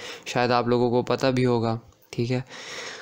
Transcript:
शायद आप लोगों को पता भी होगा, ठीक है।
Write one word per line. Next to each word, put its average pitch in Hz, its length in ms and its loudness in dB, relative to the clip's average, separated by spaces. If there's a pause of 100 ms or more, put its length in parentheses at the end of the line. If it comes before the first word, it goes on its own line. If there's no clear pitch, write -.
(260)
शायद 123 240 0
आप 120 180 2
लोगों 120 220 4
को 120 120 2
पता 123 280 0
भी 127 120 2
होगा, 117 380 2 (320)
ठीक 120 180 -2
है। 127 140 -2 (580)